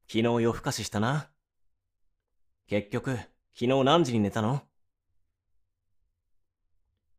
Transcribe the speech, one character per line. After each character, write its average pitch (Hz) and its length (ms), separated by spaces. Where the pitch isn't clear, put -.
昨 - 120
日 113 40
夜 117 300
更 110 100
か 143 80
し 113 140
し - 40
た 104 120
な。 135 280
結 104 200
局、 123 280
昨 101 100
日 - 0
何 160 200
時 131 100
に 113 60
寝 101 100
た 113 100
の？ 117 220